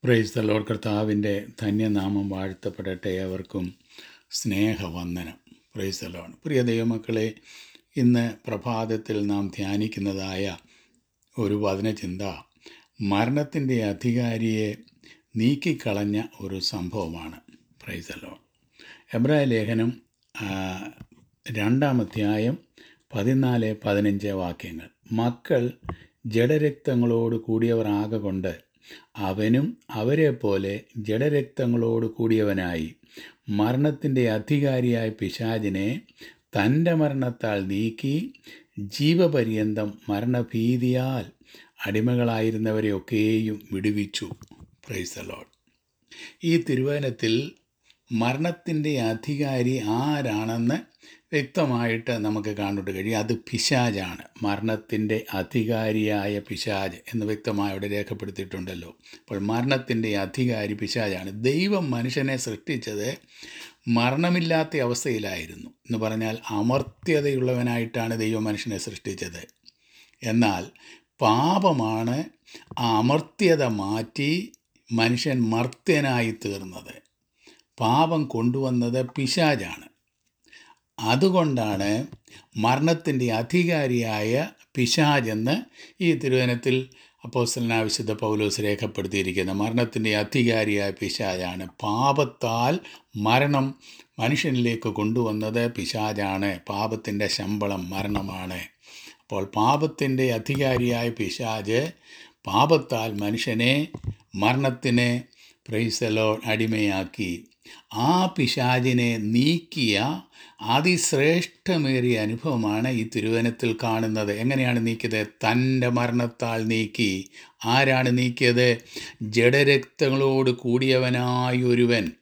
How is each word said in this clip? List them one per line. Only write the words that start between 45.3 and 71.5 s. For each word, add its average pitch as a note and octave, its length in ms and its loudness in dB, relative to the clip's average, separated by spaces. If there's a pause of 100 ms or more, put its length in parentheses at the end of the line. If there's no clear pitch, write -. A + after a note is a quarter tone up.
ഈ E3 160 4
തിരുവചനത്തിൽ C3+ 920 0 (600)
മരണത്തിൻ്റെ D3 920 -2
അധികാരി C3 800 -2 (120)
ആരാണെന്ന് A#2+ 1080 -2 (280)
വ്യക്തമായിട്ട് B2 880 0
നമുക്ക് G#2+ 340 -2
കാണുവാൻ G2+ 360 -4
കഴിയും. G2+ 320 -2
അത് A2+ 200 -2
പിശാചാണ്. G#2 1000 -2
മരണത്തിൻ്റെ G#2+ 920 -2
അധികാരിയായ G#2+ 1080 0
പിശാച് G2 640 -6
എന്ന് A2 200 -4
വ്യക്തമായി G#2 460 -2
അവിടെ G2 160 -6
രേഖപ്പെടുത്തിയിട്ടുണ്ടല്ലോ. F#2+ 1120 -8 (160)
അപ്പോൾ - 280 -8
മരണത്തിൻ്റെ A#2 760 0
അധികാരി G#2+ 560 -2
പിശാചാണ്. G2+ 680 -4
ദൈവം E3+ 480 2
മനുഷ്യനെ C3 480 -2
സൃഷ്ടിച്ചത് A#2 800 -6 (720)
മരണമില്ലാത്ത D#3+ 920 2
അവസ്ഥയിലായിരുന്നു. G#2 1000 -4
എന്ന് A#2 160 -6
പറഞ്ഞാൽ A2 420 -2 (120)
അമർത്യതയുള്ളവനായിട്ടാണ് A#2+ 1700 0
ദൈവം A2 240 0
മനുഷ്യനെ G#2+ 360 -4
സൃഷ്ടിച്ചത്. F#2 680 -10 (720)
എന്നാൽ A2 500 0 (480)
പാപമാണ് B2+ 1080 2 (500)